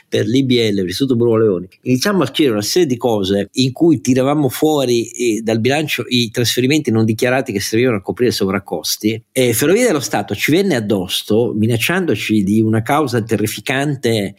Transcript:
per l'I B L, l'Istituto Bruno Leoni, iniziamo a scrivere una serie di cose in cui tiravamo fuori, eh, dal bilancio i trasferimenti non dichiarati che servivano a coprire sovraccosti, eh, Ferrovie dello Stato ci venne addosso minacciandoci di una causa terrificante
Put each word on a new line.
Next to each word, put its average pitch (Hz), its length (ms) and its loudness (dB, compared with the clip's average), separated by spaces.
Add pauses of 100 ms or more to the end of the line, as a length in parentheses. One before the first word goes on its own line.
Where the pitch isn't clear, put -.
per 110 180 0
l'I 131 180 2
B 127 60 -2 (220)
L, 98 100 0
l'Istituto 127 320 0
Bruno 117 220 2
Leoni, 95 320 2 (140)
iniziamo 127 400 0
a 139 40 2
scrivere 131 300 0
una 104 80 -2
serie 175 240 2
di 123 80 0
cose 101 560 0
in 127 200 0
cui 156 280 2
tiravamo 135 480 2
fuori, 131 600 0
eh, 113 320 -2
dal 113 180 0
bilancio 135 480 -2
i 120 220 0
trasferimenti 127 600 0
non 110 140 2
dichiarati 123 480 0
che 98 80 -2
servivano 113 380 0
a 92 40 -6
coprire 101 300 0
sovraccosti, 101 1000 -4
eh, 123 220 0
Ferrovie 160 340 2
dello 165 140 0
Stato 104 340 -4
ci - 160 -4
venne 180 240 2
addosso 107 800 0
minacciandoci 113 880 0
di 101 180 2
una 110 220 2
causa 127 400 0
terrificante 113 1160 -2